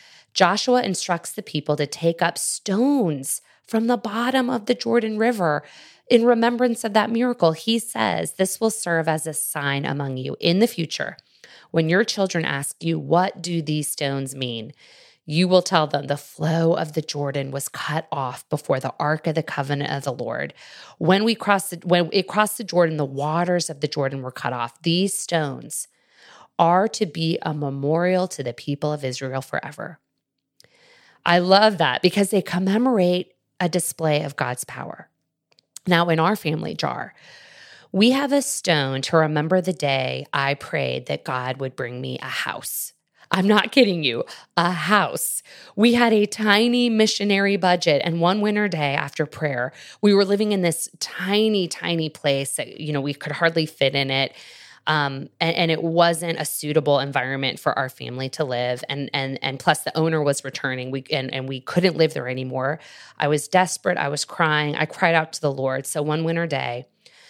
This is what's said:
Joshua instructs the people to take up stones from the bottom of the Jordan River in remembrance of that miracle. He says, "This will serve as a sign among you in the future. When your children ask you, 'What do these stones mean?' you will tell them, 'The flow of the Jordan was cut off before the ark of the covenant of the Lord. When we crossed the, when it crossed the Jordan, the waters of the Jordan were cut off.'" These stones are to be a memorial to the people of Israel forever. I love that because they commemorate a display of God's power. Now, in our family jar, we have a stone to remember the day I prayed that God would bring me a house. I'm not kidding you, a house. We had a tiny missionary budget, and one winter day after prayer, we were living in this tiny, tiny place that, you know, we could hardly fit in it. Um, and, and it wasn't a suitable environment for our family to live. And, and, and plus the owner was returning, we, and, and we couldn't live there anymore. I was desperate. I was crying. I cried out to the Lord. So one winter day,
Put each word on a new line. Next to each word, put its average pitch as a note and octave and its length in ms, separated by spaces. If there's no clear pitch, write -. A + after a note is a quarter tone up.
Joshua G#3 500
instructs - 500
the - 100
people D3 340
to D3 100
take E3 360
up E3+ 160
stones G3+ 1040
from A3+ 220
the A#3+ 100
bottom A#3+ 500
of A#3 180
the A#3+ 80
Jordan A3+ 440
River G3 440
in A#3 160
remembrance A#3+ 600
of G#3+ 80
that G#3+ 180
miracle. A#3 400
He A3 300
says, F#3+ 540
"This - 260
will A3+ 100
serve E3 380
as D#3 180
a D3+ 80
sign C#3 500
among C#3 340
you C3 200
in E3+ 220
the G#3+ 80
future. - 480
When E3 160
your F#3 160
children F#3 400
ask C#3 400
you, E3 120
'What E3+ 460
do E3+ 180
these D3+ 280
stones C#3 480
mean?' A#2 360
you E3+ 240
will F3+ 140
tell D#3+ 260
them, C#3 180
'The C#3+ 100
flow E3 580
of D#3 180
the D#3 100
Jordan C#3 480
was C#3 180
cut - 440
off C3 360
before C#3+ 300
the C3 220
ark D3+ 260
of D#3 80
the D#3+ 80
covenant C#3+ 480
of C#3 140
the C3 80
Lord. B2+ 420
When G3 260
we A3+ 100
crossed G3+ 380
the, E3+ 120
when F3 280
it F#3 160
crossed G#3 300
the A#3+ 40
Jordan, E3+ 360
the D3 60
waters D#3 640
of C#3+ 120
the D3+ 80
Jordan C#3 340
were B2+ 80
cut B2 220
off.'" A#2+ 300
These F3+ 300
stones C#3 760
are F3 300
to A3 180
be D#3+ 380
a D#3+ 100
memorial D#3 760
to C#3 160
the A#2+ 100
people D3 380
of C#3+ 120
Israel C3 380
forever. - 560
I F3 160
love G3 380
that C3+ 220
because F#3+ 300
they G3 120
commemorate F#3+ 880
a F3+ 100
display D#3 540
of C#3+ 140
God's B2 260
power. - 460
Now, F3 200
in E3 100
our F#3 180
family - 380
jar, - 400
we G#3+ 180
have C4+ 220
a C#4+ 100
stone C3+ 600
to - 140
remember D#3 440
the F3 120
day C3+ 600
I C#3 220
prayed C3 520
that C#3+ 180
God B2+ 340
would C3 180
bring B2 240
me C3 180
a C3 80
house. - 680
I'm F#3 160
not G#3 260
kidding G3 300
you, A#2+ 220
a F3 160
house. E3+ 720
We A#3 200
had A#3+ 180
a G#3 140
tiny A3+ 640
missionary G3+ 680
budget, F3+ 480
and E3+ 160
one F#3 200
winter G#3 280
day D3 260
after C#3+ 320
prayer, C3+ 460
we G#3 100
were G3 120
living G3+ 280
in F#3+ 100
this E3 360
tiny, G3+ 720
tiny E3 400
place C#3 480
that, A#2+ 240
you D3+ 120
know, C#3+ 80
we C#3+ 140
could - 180
hardly E3 320
fit C#3 300
in C3+ 160
it. C3+ 240
Um, C#3+ 420
and, E3 160
and E3+ 160
it D#3+ 100
wasn't E3+ 560
a D3+ 60
suitable D3 560
environment C3+ 580
for - 180
our C3 120
family B2+ 400
to D3+ 160
live. B2 440
And, C#3 240
and, C3+ 300
and C3+ 160
plus D#3 220
the - 180
owner D#3+ 240
was C#3+ 220
returning, B2+ 480
we, C3+ 180
and, C3 240
and C3+ 140
we C3+ 120
couldn't F3 360
live D#3+ 180
there B2+ 140
anymore. C3 500
I - 80
was D3 220
desperate. F3+ 500
I D3 80
was D3 180
crying. D3+ 520
I D#3 80
cried E3+ 320
out D#3+ 160
to - 80
the D3 100
Lord. C3+ 380
So D3+ 140
one D3+ 200
winter E3 240
day, C3 400